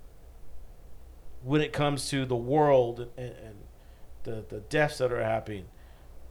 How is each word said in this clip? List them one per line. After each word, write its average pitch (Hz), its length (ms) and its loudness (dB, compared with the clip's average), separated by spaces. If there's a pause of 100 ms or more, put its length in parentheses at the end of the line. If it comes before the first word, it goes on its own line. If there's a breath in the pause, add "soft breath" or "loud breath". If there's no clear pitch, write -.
(1400)
when 143 180 4
it 147 120 0
comes 143 380 2
to 135 140 2
the 123 120 2
world 123 800 6
and, 123 160 -10 (120)
and 107 120 -14 (680 soft breath)
the, 110 240 -4
the 107 120 -8
deaths 147 380 2
that 123 140 2
are 117 100 0
happening, 110 440 -2 (640 soft breath)